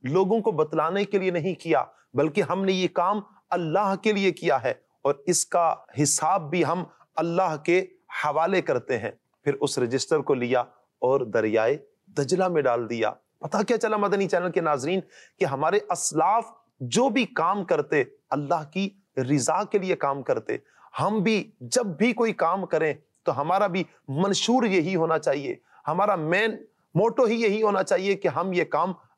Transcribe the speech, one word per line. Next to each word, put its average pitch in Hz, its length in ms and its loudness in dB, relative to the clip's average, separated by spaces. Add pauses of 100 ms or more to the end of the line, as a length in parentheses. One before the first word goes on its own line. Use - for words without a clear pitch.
لوگوں 190 400 2
کو 220 100 0
بتلانے 156 540 0
کے 202 140 -2
لیے 185 120 -2
نہیں 175 240 -2
کیا، 156 280 0 (300)
بلکہ 143 280 0
ہم 185 240 -2
نے 190 60 2
یہ 185 220 0
کام 196 280 0 (280)
اللہ 175 520 0
کے 220 100 0
لیے 196 200 2
کیا 139 320 0
ہے 123 100 0 (300)
اور 139 120 2 (100)
اس 175 200 0
کا 170 300 0 (280)
حساب 156 460 0
بھی 170 160 0
ہم 170 180 -2 (320)
اللہ 170 400 0 (100)
کے 180 160 4 (420)
حوالے 165 380 0
کرتے 127 360 -2
ہیں۔" 107 140 -4 (320)
پھر 143 100 0
اس - 260 -2
رجسٹر 127 400 0
کو 139 140 0
لیا 123 280 0 (380)
اور 131 200 2
دریائے 110 580 0 (300)
دجلہ 175 400 0
میں 165 140 0
ڈال 120 280 0
دیا۔ 113 240 -2 (260)
پتہ 160 180 -6 (100)
کیا 233 100 2
چلا 214 200 0
مدنی 196 300 0
چینل 180 240 0
کے 175 100 0
ناظرین، 151 380 0 (400)
کہ 185 60 2
ہمارے 156 340 0 (100)
اسلاف 180 560 0 (340)
جو 190 300 0
بھی 226 160 0
کام 180 400 -2
کرتے، 151 380 0 (260)
اللہ 147 440 -2
کی 190 160 -2 (280)
رضا 143 460 0
کے - 140 -2
لیے 185 180 0
کام 139 280 -4
کرتے۔ 117 340 -2 (420)
ہم 208 240 0
بھی 220 360 0
جب 214 260 -2
بھی 202 280 0
کوئی 233 200 0
کام 180 320 0
کریں 160 280 0 (300)
تو 139 180 -2
ہمارا 190 260 0
بھی 180 160 -2 (240)
منشور 196 560 2
یہی 185 320 2
ہونا 160 240 2
چاہیے، 143 360 -2 (320)
ہمارا 190 280 0
main 180 360 0 (440)
موٹو 226 280 2
ہی 226 180 2
یہی 214 220 2
ہونا 196 200 2
چاہیے 190 320 0
کہ 190 120 -2
ہم 170 260 -2
یہ 170 100 2
کام 165 300 -2 (240)